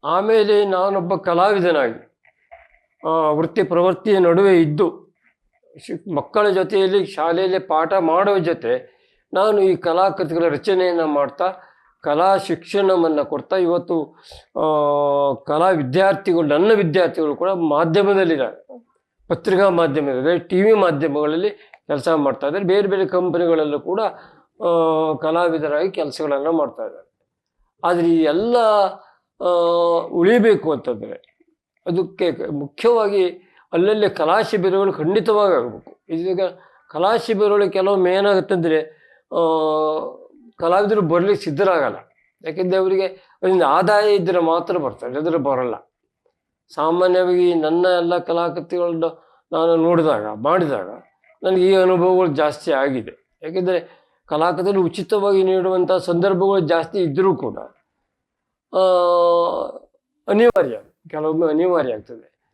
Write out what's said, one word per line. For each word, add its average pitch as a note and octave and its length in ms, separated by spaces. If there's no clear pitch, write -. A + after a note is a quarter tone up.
ಆಮೇಲೆ G#3 600
ನಾನೊಬ್ಬ F#3+ 500
ಕಲಾವಿದನಾಗಿ, E3+ 1040
ಆ, D#3+ 260
ವೃತ್ತಿ E3 320
ಪ್ರವೃತ್ತಿಯ F#3 560
ನಡುವೆ F3+ 440
ಇದ್ದು D#3+ 520
ಶಿ-, E3+ 280
ಮಕ್ಕಳ G#3 340
ಜೊತೆಯಲ್ಲಿ F#3+ 580
ಶಾಲೆಯಲ್ಲಿ F3+ 520
ಪಾಠ E3 340
ಮಾಡುವ F#3+ 460
ಜೊತೆ B2+ 640
ನಾನು G#3 280
ಈ F#3+ 160
ಕಲಾಕೃತಿಗಳ E3+ 720
ರಚನೆಯನ್ನ F3+ 540
ಮಾಡ್ತಾ D3 520
ಕಲಾ F3 340
ಶಿಕ್ಷಣವನ್ನ E3+ 840
ಕೊಡ್ತಾ C#3+ 360
ಇವತ್ತು, E3+ 480
ಆ, D#3+ 80
ಕಲಾ D#3 240
ವಿದ್ಯಾರ್ಥಿಗಳು, E3+ 760
ನನ್ನ E3 260
ವಿದ್ಯಾರ್ಥಿಗಳು D#3+ 640
ಕೂಡ F3+ 140
ಮಾಧ್ಯಮದಲ್ಲಿದ್ದಾರೆ, E3 1160
ಪತ್ರಿಕಾ F#3 400
ಮಾಧ್ಯಮದಲ್ಲಿ, D3+ 720
ಟಿ F3+ 240
ವಿ A3 100
ಮಾಧ್ಯಮಗಳಲ್ಲಿ D#3+ 760
ಕೆಲಸ D3 220
ಮಾಡ್ತಾ C#3+ 380
ಇದ್ದಾರೆ. E3+ 180
ಬೇರೆ G3 240
ಬೇರೆ F#3+ 180
ಕಂಪನಿಗಳಲ್ಲೂ E3+ 720
ಕೂಡ, F#3 200
ಆ, D#3+ 500
ಕಲಾವಿದರಾಗಿ D#3+ 760
ಕೆಲಸಗಳನ್ನ D3 580
ಮಾಡ್ತಾ D3 340
ಇದ್ದಾರೆ. - 440
ಆದ್ರೆ E3+ 240
ಈ E3 140
ಎಲ್ಲ, G3 340
ಆ, F3+ 80
ಉಳಿಬೇಕು F#3+ 720
ಅಂತಂದ್ರೆ G#2+ 400
ಅದಕ್ಕೆ F3 600
ಮುಖ್ಯವಾಗಿ G3+ 800
ಅಲ್ಲಲ್ಲಿ G3+ 380
ಕಲಾ F3 320
ಶಿಬಿರಗಳು G3 500
ಖಂಡಿತವಾಗಿ G3+ 640
ಆಗ್ಬೇಕು. A#2+ 420
ಇದೀಗ F3 320
ಕಲಾ F#3+ 260
ಶಿಬಿರಗಳು G3+ 540
ಕೆಲವೊಮ್ಮೆ F#3+ 440
ಏನಾಗುತ್ತಂದ್ರೆ, F3+ 840
ಆ, E3+ 80
ಕಲಾವಿದರು G3 460
ಬರ್ಲಿಕ್ಕೆ F3 420
ಸಿದ್ಧರಾಗಲ್ಲ. D#3 520
ಯಾಕೆಂದ್ರೆ F3+ 320
ಅವರಿಗೆ F#3+ 300
ಅದರಿಂದ F#3 640
ಆದಾಯ G#3 460
ಇದ್ರೆ F3+ 260
ಮಾತ್ರ E3+ 380
ಬರ್ತಾರೆ, B2 340
ಇಲ್ಲದ್ರೆ D#3+ 260
ಬರಲ್ಲ. B2+ 360
ಸಾಮಾನ್ಯವಾಗಿ F3+ 800
ನನ್ನ E3 320
ಎಲ್ಲ F3 220
ಕಲಾಕೃತಿಗಳನ್ನ E3+ 840
ನಾನು E3 240
ನೋಡಿದಾಗ, D#3+ 500
ಮಾಡಿದಾಗ B2 600
ನನಗೆ F#3 280
ಈ G3 40
ಅನುಭವಗಳು F#3 520
ಜಾಸ್ತಿ D3+ 460
ಆಗಿದೆ. C3 680
ಯಾಕೆಂದ್ರೆ F3+ 640
ಕಲಾಕೃತಿಗಳು F3 560
ಉಚಿತವಾಗಿ G3 600
ನೀಡುವಂಥ F#3 500
ಸಂದರ್ಭಗಳು F#3 680
ಜಾಸ್ತಿ E3 380
ಇದ್ರೂ F3 380
ಕೂಡ, - 220
ಆ, F#3+ 40
ಅನಿವಾರ್ಯ, G3+ 500
ಕೆಲವೊಮ್ಮೆ D#3 360
ಅನಿವಾರ್ಯ D#3 480
ಆಗ್ತದೆ. A2+ 460